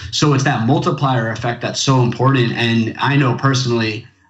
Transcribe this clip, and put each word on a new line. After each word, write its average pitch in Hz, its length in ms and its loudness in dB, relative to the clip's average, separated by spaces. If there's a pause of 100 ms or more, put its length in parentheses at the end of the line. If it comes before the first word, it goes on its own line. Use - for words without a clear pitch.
(120)
So 147 220 2
it's 131 100 2
that 113 240 0
multiplier 131 640 0
effect 120 320 -6
that's 104 200 -4
so 131 200 2
important. 120 520 2
And 113 460 0
I 135 180 0
know 127 180 2
personally, 120 720 -2 (220)